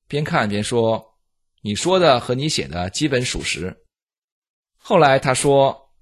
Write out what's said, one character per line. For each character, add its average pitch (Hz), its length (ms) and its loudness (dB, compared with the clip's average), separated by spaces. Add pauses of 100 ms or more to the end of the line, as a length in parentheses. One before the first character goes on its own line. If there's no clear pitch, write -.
边 143 160 -4
看 151 260 -2
边 104 140 -2
说 113 540 -2 (460)
：“你 104 120 -4
说 180 240 0
的 151 220 4
和 123 140 -4
你 139 140 -4
写 - 200 -6
的 87 220 -6
基 147 180 -4
本 127 160 -2
属 - 180 -6
实。” - 420 -8 (960)
后 - 200 0
来 139 200 6
他 135 140 -2
说 135 680 0